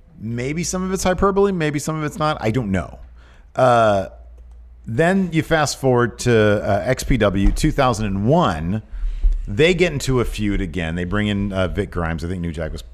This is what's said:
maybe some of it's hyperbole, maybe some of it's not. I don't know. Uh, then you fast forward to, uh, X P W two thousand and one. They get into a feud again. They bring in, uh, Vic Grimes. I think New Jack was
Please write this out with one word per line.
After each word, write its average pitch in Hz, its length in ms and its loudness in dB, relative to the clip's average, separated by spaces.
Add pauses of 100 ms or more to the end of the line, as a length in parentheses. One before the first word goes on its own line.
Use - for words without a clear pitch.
(180)
maybe 123 460 -6
some 185 180 -4
of 185 100 -4
it's 190 120 -2
hyperbole, 196 480 2
maybe 151 260 -2
some 156 180 -6
of 156 80 -4
it's 147 140 -8
not. 151 220 0
I 110 100 -2
don't 110 200 -2
know. 92 280 -4 (560)
Uh, 113 540 4 (800)
then 170 460 2
you 160 100 2
fast 156 360 0
forward 120 420 2
to, 120 120 2 (320)
uh, 101 200 0
X 131 200 -2
P - 120 2
W 101 360 4
two - 180 0
thousand 120 360 0
and 98 200 -2
one. 107 560 0 (640)
They 151 280 2
get 170 180 0
into 131 280 0
a 113 40 2
feud 101 380 -2
again. 82 320 -4
They 90 100 -4
bring 104 240 -2
in, 101 240 -2
uh, 95 160 0
Vic 98 220 -4
Grimes. 82 340 -4
I 85 40 -4
think 92 120 -6
New 85 120 -4
Jack 78 200 -6
was 80 100 -10 (120)